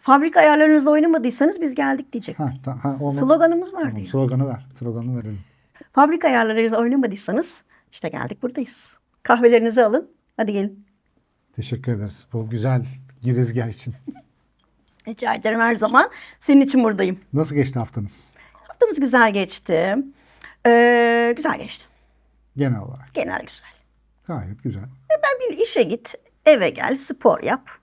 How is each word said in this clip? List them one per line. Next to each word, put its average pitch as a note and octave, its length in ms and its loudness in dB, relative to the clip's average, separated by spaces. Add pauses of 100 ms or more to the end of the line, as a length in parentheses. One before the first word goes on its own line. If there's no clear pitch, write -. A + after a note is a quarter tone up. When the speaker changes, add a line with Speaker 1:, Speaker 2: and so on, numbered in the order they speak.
Speaker 1:
Fabrika D4+ 400 4
ayarlarınızla D4+ 500 6
oynamadıysanız D4+ 680 2
biz C#4+ 140 -4
geldik C#4 380 -4
diyecektim. E3 340 -8
Speaker 2:
Ha, C3 60 -4 (120)
ta-, C3 200 -10
ha, C#3 160 -4
onu C#3+ 180 -4
Speaker 1:
Sloganımız E4 560 2
vardı E4 160 -6
Speaker 2:
Tamam, G#2 140 -8
Speaker 1:
ya. - 60 -14
Speaker 2:
sloganı C3+ 380 -2
ver, A#2 180 -12 (120)
sloganı A#2+ 400 -8
verelim. G#2 220 -10 (520)
Speaker 1:
Fabrika D4+ 360 2
ayarlarıyla A3+ 500 0
oynamadıysanız A#3+ 840 -4 (300)
işte - 160 -10
geldik, C3+ 340 -10
buradayız. - 540 -10 (260)
Kahvelerinizi A#3 640 4
alın, A3+ 260 0 (260)
hadi G#3+ 160 -2
gelin. G3 320 -6 (720)
Speaker 2:
Teşekkür A#2+ 400 -6
ederiz. G2+ 360 -10
Bu A2+ 180 -8
güzel B2 360 -2 (360)
girizgah A#2+ 460 -2
için. A2 260 -12 (520)
<laughs> - 640 -20
Speaker 1:
Rica A3 260 -4
ederim, A3 260 -2
her A#3 140 2
zaman A3+ 360 2 (300)
senin C#4 200 6
için C4+ 240 2
buradayım. F#3+ 340 -2 (140)
Speaker 2:
Nasıl C#3+ 220 -2
geçti C3+ 240 0
haftanız? G#2 500 -10 (240)
Speaker 1:
Haftamız - 480 -4
güzel A#3+ 320 2
geçti. F#3+ 640 -2 (680)
Ee, A#3 680 4
güzel D#4 220 -4
geçti. - 260 -16 (720)
Speaker 2:
Genel C3 240 -2
olarak. - 340 -18
Speaker 1:
Genel - 260 -6
güzel. - 280 -20 (580)
Speaker 2:
Gayet E3+ 360 -10
güzel. A#2 200 -8
Speaker 1:
E, - 400 -6
ben C5 280 -2
bil, D4+ 120 -10
işe F#4 200 0
git, G#3 320 -4 (320)
eve G3+ 240 6
gel, - 260 -4
spor - 460 0
yap. B3 280 -4 (120)